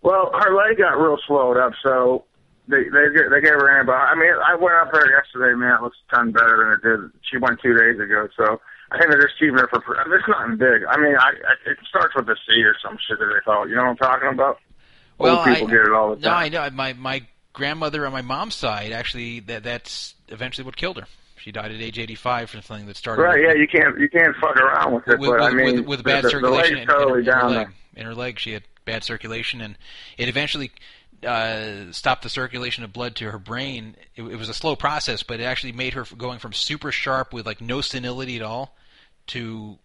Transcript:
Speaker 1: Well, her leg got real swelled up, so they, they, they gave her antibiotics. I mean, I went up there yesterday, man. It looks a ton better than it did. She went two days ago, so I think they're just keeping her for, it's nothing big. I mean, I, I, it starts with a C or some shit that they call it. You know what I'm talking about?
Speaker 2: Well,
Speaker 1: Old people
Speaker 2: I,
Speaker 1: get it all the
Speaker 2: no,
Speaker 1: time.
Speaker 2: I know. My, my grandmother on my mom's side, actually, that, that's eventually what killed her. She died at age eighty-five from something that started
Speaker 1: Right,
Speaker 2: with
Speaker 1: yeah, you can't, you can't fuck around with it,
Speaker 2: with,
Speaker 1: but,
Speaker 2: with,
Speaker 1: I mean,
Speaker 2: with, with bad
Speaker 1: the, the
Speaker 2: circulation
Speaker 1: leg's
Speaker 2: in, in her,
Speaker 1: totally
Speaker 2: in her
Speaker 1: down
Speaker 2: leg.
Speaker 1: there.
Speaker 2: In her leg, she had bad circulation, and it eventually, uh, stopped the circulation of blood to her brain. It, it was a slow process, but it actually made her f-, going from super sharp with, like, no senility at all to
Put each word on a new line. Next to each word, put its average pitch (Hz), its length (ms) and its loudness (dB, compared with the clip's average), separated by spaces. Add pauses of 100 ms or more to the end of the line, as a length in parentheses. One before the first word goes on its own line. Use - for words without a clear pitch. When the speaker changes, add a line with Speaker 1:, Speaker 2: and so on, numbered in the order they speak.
Speaker 1:
Well, 185 320 2
her 190 220 2
leg 214 220 4
got 170 220 4
real 151 180 4 (100)
swelled 131 300 2
up, 123 160 2 (100)
so 127 400 2 (440)
they, 135 160 2
they, 147 260 4 (200)
they 143 120 4
gave 151 120 4
her 139 160 4
antibiotics. 135 420 4
I 156 80 4
mean, 165 120 4 (140)
I 170 100 4
went 170 220 2
up 160 160 2
there 151 180 4
yesterday, 127 440 2
man. 123 200 2
It 117 80 0
looks 120 140 -8 (120)
a - 60 -2
ton 120 160 2
better 113 260 4
than 110 160 4
it 107 80 0 (200)
did. - 100 -16 (180)
She 131 80 -6
went 120 240 -2
two 120 160 4
days 117 220 4
ago, 104 280 0 (100)
so 110 240 0 (300)
I - 60 -6
think 160 140 4
they're 143 100 6
just 143 160 2
keeping 143 200 2
her 123 100 4
for, 120 120 0
it's 160 480 -2
nothing 117 300 -2
big. 117 320 4
I 135 80 2
mean, 147 200 4
I, 131 180 4
I, - 360 -2
it 139 60 -4 (120)
starts 175 260 0
with 113 140 -2
a 110 60 2 (120)
C 113 160 4
or 107 180 4
some 104 160 -12 (100)
shit 107 120 -6
that 107 60 -2
they 104 180 0
call 104 220 0
it. 80 40 -10
You 110 60 -4
know 123 80 2
what 127 60 2
I'm 120 80 -4
talking 131 320 0
about? 135 300 0 (580)
Speaker 2:
Well, 170 200 4
Speaker 1:
Old 170 100 2
people 117 200 2
Speaker 2:
I, 113 40 -2
Speaker 1:
get 113 100 6
it 107 120 4
all 107 220 2
the 101 60 -14
Speaker 2:
no, 151 80 0
Speaker 1:
time. 170 160 2
Speaker 2:
I 151 40 -6
know. 151 220 -4
My, 131 220 -6
my 131 320 -8 (260)
grandmother 147 540 -4
on 135 80 -6
my 131 80 -6
mom's 135 340 -8
side, 107 380 -6
actually, 117 480 -10
that, 107 220 -12
that's - 500 -10 (160)
eventually 127 360 -12
what 127 120 -14
killed 175 200 -6
her. 110 100 -16 (340)
She 110 120 -18
died 110 180 -10
at 110 100 -14
age 113 160 -12
eighty-five 117 520 -6
from 107 140 -16
something 104 240 -16
that 101 100 -16
started 117 240 -4
Speaker 1:
Right, 170 180 4
Speaker 2:
with 160 160 4
Speaker 1:
yeah, 151 60 4
you 151 60 4
can't, 151 300 2
you 147 120 2
can't 165 320 4
fuck 151 160 2
around 139 360 2
with 117 140 -4
it, 120 120 4
Speaker 2:
with, 139 100 0
Speaker 1:
but, 120 100 4
Speaker 2:
with, - 20 4
Speaker 1:
I 123 120 4
mean, 127 240 2
Speaker 2:
with, 120 80 -2
with 139 180 -6
bad 139 200 0
Speaker 1:
the, 123 40 4
the 117 40 4
Speaker 2:
circulation 131 280 2
Speaker 1:
leg's 170 120 4
Speaker 2:
in, 143 100 -2
in 117 60 -8
her, 147 60 4
Speaker 1:
totally 135 280 4
Speaker 2:
in 117 40 0
her 127 60 4
Speaker 1:
down 123 200 4
Speaker 2:
leg. 110 160 -2 (280)
Speaker 1:
there. 110 60 -16
Speaker 2:
In 113 60 -12
her 113 80 -12
leg, 123 240 -8
she 113 120 -8
had 107 120 -10 (200)
bad 110 220 -8
circulation, 113 560 -8
and 107 160 -14 (400)
it 123 100 -4
eventually, 139 420 -4 (560)
uh, 110 680 -4
stopped - 320 -4
the - 60 -10
circulation 123 540 -8
of 104 80 -16
blood 120 240 -8
to 107 160 -10
her 107 80 -12
brain. 113 560 -12 (200)
It, 117 80 -14
it 117 120 -12
was 110 140 -12
a 113 40 -10
slow 156 220 -4
process, 143 480 -4
but 117 160 -10
it 117 40 -8
actually 127 280 -6
made 123 220 -8
her 131 80 -10
f-, 110 160 -16
going 123 220 -12
from 113 120 -14
super 147 400 -6
sharp 131 420 -4
with, 113 120 -10
like, 107 160 -10
no 123 200 -6
senility 127 540 -8
at 113 60 -10
all 117 340 -12 (520)
to 110 580 -12